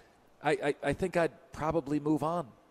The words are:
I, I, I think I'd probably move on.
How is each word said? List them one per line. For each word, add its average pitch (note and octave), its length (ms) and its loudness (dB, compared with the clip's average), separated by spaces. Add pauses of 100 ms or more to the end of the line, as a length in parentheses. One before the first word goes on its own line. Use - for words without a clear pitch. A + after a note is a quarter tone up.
(420)
I, D3 80 2
I, C#3+ 320 2
I C#3+ 100 0
think F3 240 -2
I'd - 360 0
probably D3+ 480 0
move D3 240 2
on. E3 240 -2 (220)